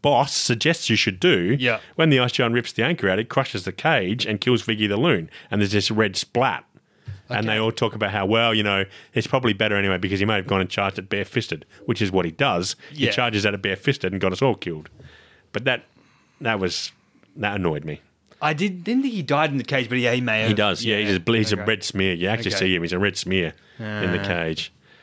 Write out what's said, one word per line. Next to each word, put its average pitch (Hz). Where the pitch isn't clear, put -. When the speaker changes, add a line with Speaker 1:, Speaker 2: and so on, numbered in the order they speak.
Speaker 1:
boss 139
suggests -
you 113
should 95
do, 117
Speaker 2:
Yeah. 120
Speaker 1:
when 160
the 139
ice 123
giant 117
rips 117
the 110
anchor 151
out, 95
it 107
crushes 107
the 95
cage 120
and 107
kills 123
Viggy 107
the 101
Loon. 117
And 104
there's 98
this 104
red 107
splat. 120
And 110
Speaker 2:
Okay. -
Speaker 1:
they 107
all 113
talk 117
about 107
how, 98
well, 113
you 107
know, 98
it's 113
probably 123
better 104
anyway 98
because 95
he 98
may 107
have 95
gone 98
and 90
charged 98
it 95
bare-fisted, 98
which 113
is 98
what 92
he 82
does. 95
He 143
Speaker 2:
Yeah. 113
Speaker 1:
charges 110
at 101
it 95
bare-fisted 95
and 98
got 95
us -
all 131
killed. 78
But 123
that, 127
that 110
was, 92
that 104
annoyed 78
me. 76
Speaker 2:
I 156
did, 180
didn't 240
think 262
he 190
died 147
in 139
the 123
cage, 131
but 123
yeah, 123
he 123
may 110
have. 110
Speaker 1:
He 107
does. 104
Yeah, 107
Speaker 2:
Yeah. 107
Speaker 1:
he's 101
a 90
bl-, 113
he's 107
Speaker 2:
Okay. 101
Speaker 1:
a 104
red 107
smear. 95
You 87
actually 110
Speaker 2:
Okay. 95
Speaker 1:
see 92
him. 82
He's 85
a 90
red 98
smear 90
in 104
the 101
Speaker 2:
Uh, 98
Speaker 1:
cage. 85